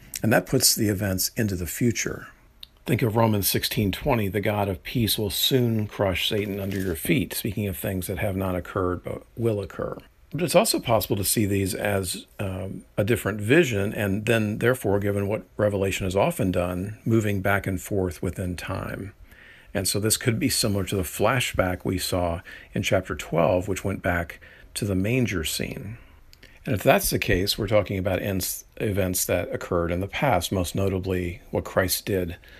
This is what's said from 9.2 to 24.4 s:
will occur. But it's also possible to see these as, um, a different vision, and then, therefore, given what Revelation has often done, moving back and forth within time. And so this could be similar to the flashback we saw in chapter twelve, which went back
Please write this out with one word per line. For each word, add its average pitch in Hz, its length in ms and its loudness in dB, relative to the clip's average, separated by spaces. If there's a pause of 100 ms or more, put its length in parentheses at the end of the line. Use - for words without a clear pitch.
will 113 240 0
occur. - 380 -8 (320)
But 156 120 -4
it's 156 120 0
also 220 240 4
possible 110 380 2
to 101 80 -2
see 110 220 2
these 98 280 0
as, 98 520 -4 (120)
um, 95 460 -8 (120)
a 107 60 2
different 104 380 0
vision, 110 520 4
and 104 320 -2
then, 110 340 2
therefore, 113 420 2
given 101 260 0
what 107 200 -4 (100)
Revelation 98 480 0
has 92 100 -2
often 104 380 2
done, 90 520 -2
moving 107 360 2
back 98 260 0
and 92 160 -4
forth 92 400 -2
within 90 320 -4
time. - 600 -8 (600)
And 95 120 0
so 104 140 0
this 107 160 2
could 117 220 0
be 127 100 2
similar 101 360 2
to 101 120 -2
the 92 60 2
flashback 101 800 0
we 95 140 0
saw 87 420 0 (320)
in 110 100 0
chapter 95 320 0
twelve, 101 540 2
which 95 160 -4
went 98 160 -2
back 87 400 -2 (320)